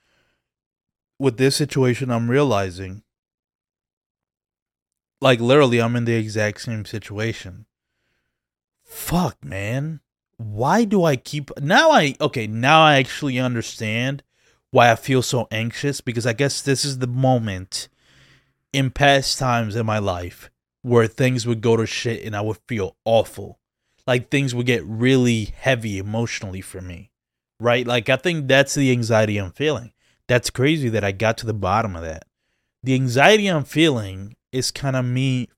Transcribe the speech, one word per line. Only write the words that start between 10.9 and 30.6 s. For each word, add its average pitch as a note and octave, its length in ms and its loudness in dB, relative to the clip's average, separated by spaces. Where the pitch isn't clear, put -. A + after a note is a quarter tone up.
I D3 100 4
keep, C#3+ 420 -8
now A#3 340 4
I, D#3+ 280 4
okay, B2 260 -2
now C3 380 4
I D3+ 140 6
actually C3+ 420 -2
understand B2 840 -4
why A#2+ 220 6
I A2+ 40 4
feel C3 260 0
so A#2 280 -4
anxious, A#2 520 -4
because A#2 240 -4
I A#2+ 80 0
guess C#3 280 -2
this C3+ 220 0
is C3+ 160 -6
the B2+ 80 -2
moment A#2+ 800 -2
in C3+ 180 0
past C#3 480 2
times A#2 380 -2
in A#2 80 -2
my G#2+ 140 0
life F2+ 520 -6
where A#2+ 260 4
things B2+ 400 -2
would A2+ 140 -2
go A2+ 160 4
to A2+ 80 0
shit - 400 -6
and G#2+ 100 -8
I G2+ 60 -4
would G#2+ 260 -6
feel G2 380 -6
awful. A2 540 0
Like, B2+ 240 -2
things C#3 240 0
would B2 120 -2
get A#2+ 180 0
really A#2 640 2
heavy A2+ 400 -2
emotionally G#2 640 -6
for F#2 200 -16
me, F2+ 300 -16
right? A#2+ 260 2
Like, A#2+ 220 -2
I C3 80 2
think D#3 320 -2
that's C#3 260 4
the C3+ 160 2
anxiety A2 460 2
I'm F#2 140 -6
feeling. C#3 420 -4
That's B2 220 0
crazy C#3 400 0